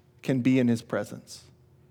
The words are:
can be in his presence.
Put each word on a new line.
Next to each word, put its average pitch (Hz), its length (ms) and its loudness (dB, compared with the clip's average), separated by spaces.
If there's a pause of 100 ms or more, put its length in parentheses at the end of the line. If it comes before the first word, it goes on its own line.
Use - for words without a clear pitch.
(220)
can 131 200 -2
be 131 180 4
in 120 80 4
his 117 140 2
presence. - 640 -10 (460)